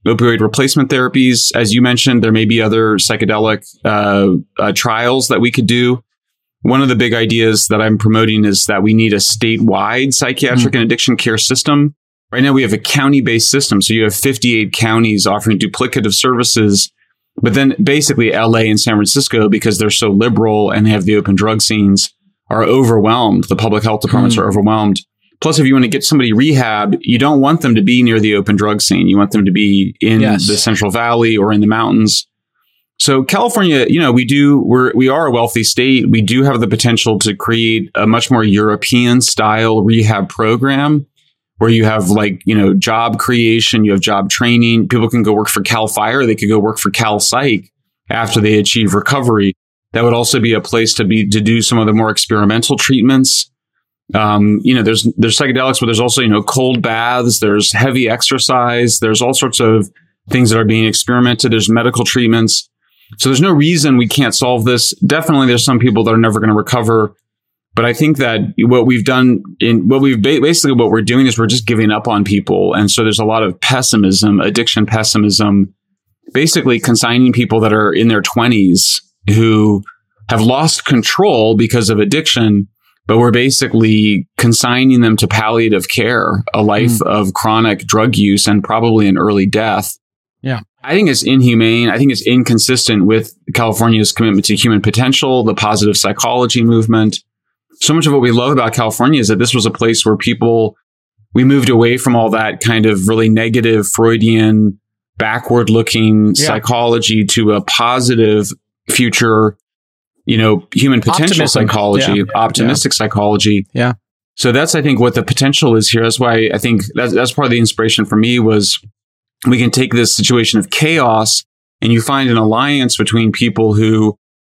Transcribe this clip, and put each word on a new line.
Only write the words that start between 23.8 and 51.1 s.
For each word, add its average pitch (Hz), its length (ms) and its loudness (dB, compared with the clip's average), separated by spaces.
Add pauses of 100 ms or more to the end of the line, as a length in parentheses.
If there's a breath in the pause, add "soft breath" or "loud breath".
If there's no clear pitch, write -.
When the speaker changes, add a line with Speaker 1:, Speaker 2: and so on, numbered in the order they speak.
Speaker 1:
health 110 200 -2
departments 123 340 0
Speaker 2:
Hmm. 95 60 0
Speaker 1:
are 92 60 -2
overwhelmed. 104 520 0 (400)
Plus, 156 180 0
if 143 80 2
you 135 80 4
want 131 100 4
to 117 40 0
get 135 160 -4
somebody 127 280 0
rehab, 113 680 0
you 117 180 0
don't 143 220 2
want 156 220 2
them 123 120 0
to 107 80 2
be 123 220 2
near 113 160 2
the 107 160 0
open 101 180 0
drug 104 260 0
scene. 90 280 0
You 95 100 2
want 101 140 0
them 104 140 0
to 98 40 2
be 98 500 0
in 110 200 2
Speaker 2:
Yes. 104 260 0
Speaker 1:
the 104 100 -2
Central 101 360 -2
Valley 117 440 0
or 101 160 0
in 104 80 2
the 104 60 2
mountains. 110 640 0 (720)
So 135 240 0
California, 190 640 0
you 165 100 2
know, 143 140 2
we 123 120 2
do, 143 360 2
we're, 127 340 2
we 131 140 2
are 151 180 0
a 131 60 -2
wealthy 117 320 0
state. 127 440 0
We 110 140 2
do 123 220 0
have 131 160 0
the 113 80 0
potential 110 520 0
to 107 140 -2
create 113 600 -2
a 104 100 0
much 113 240 0
more 113 140 2
European 107 760 0
style 110 600 0
rehab 107 460 0
program 139 800 -2 (520)
where 113 120 2
you 113 140 2
have, 107 260 0
like, 104 340 -2
you 113 100 0
know, 98 200 2
job 113 440 -2
creation, 113 640 0
you 104 60 2
have 98 100 0
job 98 300 -2
training. 117 580 0
People 113 200 0
can 117 160 -2
go 107 80 0
work 104 160 -2
for 101 140 -4
Cal 110 260 -4
Fire. 117 360 -2
They 110 120 0
could 101 120 -4
go 107 120 2
work 107 180 -2
for 101 120 -4
Cal 107 280 -2
Psych 120 540 -2 (380)
after 110 300 -2
they 107 180 2
achieve 101 360 0
recovery. 110 600 0 (380)
That 117 120 -2
would 117 100 2
also 120 240 -2
be 113 140 0
a 107 80 0
place 113 340 -2
to 117 100 -2
be, 104 260 0